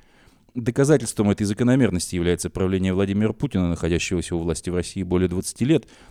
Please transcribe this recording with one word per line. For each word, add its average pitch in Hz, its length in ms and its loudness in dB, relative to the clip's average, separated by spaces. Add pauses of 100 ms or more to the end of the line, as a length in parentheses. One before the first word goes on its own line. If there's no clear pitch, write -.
(560)
Доказательством 120 720 2
этой 101 140 0
закономерности 107 720 0
является 87 340 0
правление 92 420 0
Владимира 98 400 0
Путина, 98 360 0
находящегося 85 640 -2
у 85 60 -2
власти 82 300 -4
в 87 40 -4
России 90 300 -4
более 90 240 2
двадцати 92 360 -4
лет, 147 220 2 (240)